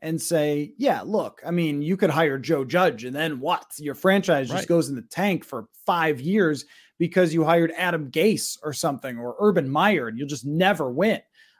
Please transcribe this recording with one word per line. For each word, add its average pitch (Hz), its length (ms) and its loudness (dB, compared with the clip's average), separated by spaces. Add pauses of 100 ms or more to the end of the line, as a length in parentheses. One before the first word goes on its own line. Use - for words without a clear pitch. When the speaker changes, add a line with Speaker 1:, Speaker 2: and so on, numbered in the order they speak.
Speaker 1:
and 160 220 -6
say, 151 560 0
"Yeah, 190 260 0
look, 160 400 -6
I 151 60 -8
mean, 160 320 0
you 175 140 -2
could 185 140 4
hire 143 280 2
Joe 139 260 -2
Judge 143 380 0
and 127 120 -10
then 151 260 -4
what? 151 260 -4 (100)
Your 147 200 -8
franchise 185 520 2
just 170 120 -4
Speaker 2:
Right. - 80 -4
Speaker 1:
goes 165 200 2
in 139 60 -6
the 117 80 -8
tank 180 420 -4
for 117 220 -10 (180)
five 160 360 0
years 160 440 0 (320)
because 175 380 2
you 165 80 4
hired 165 340 4
Adam 170 340 -2
Gase 180 520 2
or 151 100 -6
something, 131 460 -4
or 120 220 -8
Urban 165 280 4
Meyer, 156 380 2
and 110 100 -8
you'll 139 120 -6
just 143 180 -8
never 160 460 0
win." 175 280 0 (400)